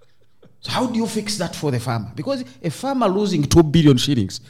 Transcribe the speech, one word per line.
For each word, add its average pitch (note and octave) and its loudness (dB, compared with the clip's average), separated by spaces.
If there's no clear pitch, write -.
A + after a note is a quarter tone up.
So - -12
how A#3 -2
do A3 -6
you A3+ 0
fix G#3 -6
that E3+ -6
for D3 -2
the A#2+ -2
farmer? A2+ -6
Because C4 -6
a E3+ -4
farmer B3+ -2
losing F#3 0
two E3 6
billion D3 6
shillings, A#2+ -2